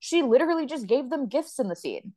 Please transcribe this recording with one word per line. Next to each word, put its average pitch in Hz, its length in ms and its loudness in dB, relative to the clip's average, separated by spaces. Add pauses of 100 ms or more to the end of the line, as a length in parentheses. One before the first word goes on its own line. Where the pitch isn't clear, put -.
She 339 220 2
literally 311 440 4
just 262 200 -8
gave 254 240 2
them 285 180 -2
gifts 285 300 -4
in 220 100 -2
the 175 80 -4
scene. - 400 -10